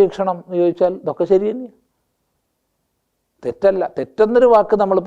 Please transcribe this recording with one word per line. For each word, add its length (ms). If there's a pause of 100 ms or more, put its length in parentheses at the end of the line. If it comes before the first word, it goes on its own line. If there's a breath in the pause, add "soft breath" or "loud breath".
വീക്ഷണം 360 (100)
എന്ന് 160
ചോദിച്ചാൽ 300 (100)
ഇതൊക്കെ 300
ശരി 180
തന്നെയാണ്, 300 (1600)
തെറ്റല്ല. 380 (160)
തെറ്റെന്നൊരു 540
വാക്ക് 300
നമ്മൾ 240